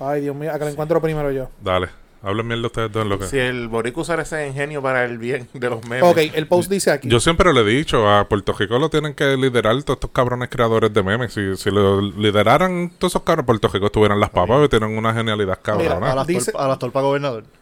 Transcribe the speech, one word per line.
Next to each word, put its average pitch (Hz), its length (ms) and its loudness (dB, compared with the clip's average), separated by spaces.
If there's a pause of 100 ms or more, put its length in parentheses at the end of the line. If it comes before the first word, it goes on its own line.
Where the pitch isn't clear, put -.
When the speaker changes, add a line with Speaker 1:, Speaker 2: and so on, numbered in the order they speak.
Speaker 1:
Ay, 143 220 -4
Dios 143 140 -6
mío, 151 140 -8
acá 151 140 -6
lo 147 60 -4
encuentro 151 320 -2
primero 151 280 -2
yo. 131 200 -6 (120)
Speaker 2:
Dale, 92 260 0 (340)
hablen 104 240 -4
mierda 117 220 -4
ustedes 113 240 -4
dos 110 100 -2
en 107 80 -2
lo 98 80 0
que 98 80 -6
Speaker 3:
Si 135 120 -2
el 123 300 -2
boricua 113 340 -4
usara 160 200 -4
ese 151 260 -6
ingenio 143 320 -6
para 131 240 0
el 120 140 -6
bien 123 340 -6
de 123 160 -4
los 113 180 -6
memes. 123 180 0
Speaker 1:
Ok, 175 120 6 (180)
el 156 140 -2
post 180 220 2
dice 190 200 0
aquí. 143 180 -2
Speaker 2:
Yo 117 120 4
siempre 165 320 4
le 127 80 4
he 110 40 4
dicho, 117 440 2
a 104 200 4
Puerto 101 260 -2
Rico 107 240 -2
lo 156 100 0
tienen 151 260 -2
que 135 220 0
liderar 120 460 2
todos 135 160 -2
estos - 140 -8
cabrones 123 360 -2
creadores 113 460 2
de 110 80 4
memes. 107 320 -2
Si, 98 220 -2
si 101 140 -2
lo 98 300 4
lideraran 107 1000 2
todos 180 140 -2
esos 185 120 -2
cabrones, 160 220 0
Puerto 117 220 2
Rico 101 180 0
estuvieran 104 340 2
las 101 100 0
papas, 98 300 2
Speaker 4:
Sí. 147 40 6
Speaker 2:
y 147 40 2
tienen 110 280 0
una 113 160 0
genialidad 107 460 -2
Speaker 1:
Mira, 113 300 -2
Speaker 2:
cabrona. 127 240 -2
Speaker 4:
Al 135 80 0
Astor, 143 140 -2
Speaker 1:
dice 185 220 -4
Speaker 4:
al 139 140 0
Astor 127 220 -4
pa' 135 100 0
gobernador. 139 420 -2 (180)